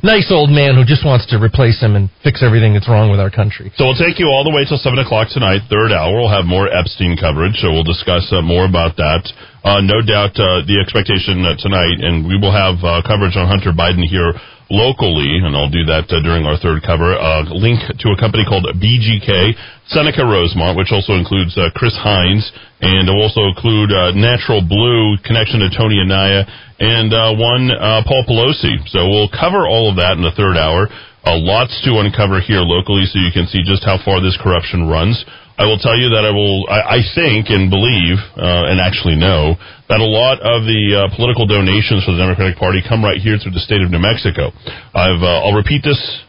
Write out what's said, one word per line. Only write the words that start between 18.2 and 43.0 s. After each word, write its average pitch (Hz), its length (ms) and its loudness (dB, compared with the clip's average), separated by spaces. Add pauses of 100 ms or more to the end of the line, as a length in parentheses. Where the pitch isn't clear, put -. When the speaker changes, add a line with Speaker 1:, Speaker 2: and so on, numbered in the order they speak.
Speaker 2:
called 92 220 0 (120)
B 113 200 2
G 110 220 0
K, 98 340 0 (340)
Seneca 151 360 0
Rosemont, 87 540 0
which 95 140 0
also 101 220 0
includes, 90 440 -2
uh, 87 160 0
Chris 117 220 -2
Hines, 98 540 0 (300)
and 92 280 2
will 98 140 2
also 107 260 0
include, 107 440 0
uh, 92 200 2
Natural 113 500 0
Blue, 107 600 0
connection 113 360 0
to 95 100 0
Tony 107 300 0
Anaya, 98 460 0 (320)
and, 113 340 0
uh, 113 220 2
one, 123 380 0
uh, 110 340 0
Paul 131 220 0
Pelosi. 113 600 0
So 90 200 0
we'll 104 200 2
cover 180 380 -2
all 110 240 2
of 95 60 -2
that 90 200 0
in 85 60 -2
the 82 80 0
third 95 260 0
hour. 82 320 0 (380)
Uh, 85 100 0
lots 101 460 0
to 120 160 2
uncover 101 420 0
here 98 220 0
locally, 95 440 0
so 98 120 -4
you 87 140 0
can 87 160 -2
see 95 160 -2
just 95 200 -2
how 95 140 0
far 95 220 0
this 92 180 -2
corruption 85 500 -2
runs. 85 340 0 (360)
I 104 80 2
will 110 100 2
tell 113 180 0
you 123 220 0
that 107 80 2
I 107 60 0
will, 101 400 0
I, 104 100 0
I 113 220 0 (120)
think 117 360 0
and 95 180 2
believe, 98 480 0 (220)
uh, 87 340 0
and 92 80 2
actually 90 360 0
know, 82 420 0 (320)
that 110 100 2
a 113 40 2
lot 113 360 0
of 117 240 0
the, 107 300 0 (100)
uh, 98 100 -4
political 117 300 0
donations 101 600 0
for - 80 -2
the 85 60 0
Democratic 92 380 0
Party 92 240 0
come 113 240 -2